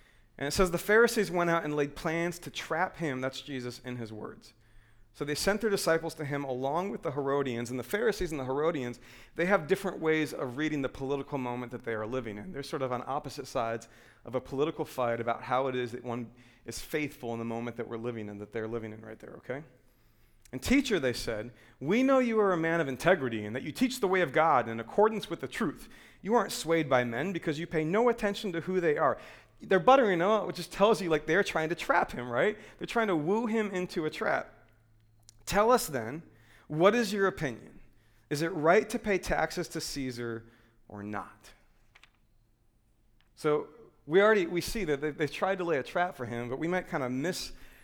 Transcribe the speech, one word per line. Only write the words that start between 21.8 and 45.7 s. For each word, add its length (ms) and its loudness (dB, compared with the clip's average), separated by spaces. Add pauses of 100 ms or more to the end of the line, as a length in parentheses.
"we 220 2
know 160 6
you 220 2
are 120 4
a 60 0
man 240 0
of 60 -2
integrity 580 2
and 100 -6
that 60 -6
you 100 -8
teach 280 0
the 60 2
way 140 2
of 140 0
God 340 6
in 120 -4
accordance 500 2
with 100 -6
the 80 -6
truth. 400 -4 (320)
You 140 0
aren't 180 2
swayed 380 0
by 140 6
men 280 -2
because 260 -4
you 80 -6
pay 180 -2
no 260 4
attention 420 -2
to 80 -4
who 220 0
they 160 2
are." 180 4 (460)
They're 180 4
buttering 400 8
him 80 4
up, 180 2
which 100 -6
just 140 -10
tells 300 4
you, 80 -2
like, 160 2
they're 180 4
trying 280 -2
to 40 0
trap 380 2
him, 160 -6
right? 300 2 (180)
They're 100 -6
trying 200 0
to 100 2
woo 300 2
him 240 0
into 340 -2
a 60 -2
trap. 420 -2 (920)
"Tell 240 4
us 160 4
then, 360 -6 (460)
what 260 6
is 160 2
your 160 2
opinion? 540 -4 (480)
Is 140 -2
it 100 -2
right 380 6
to 80 -2
pay 180 0
taxes 520 -2
to 120 -8
Caesar 640 -6 (440)
or 140 -12
not?" 480 -10 (1800)
So 340 0 (380)
we 140 6
already, 260 6
we 140 -2
see 240 -4
that 160 0
they, 100 -2
they 160 -2
tried 320 -2
to 60 -4
lay 140 0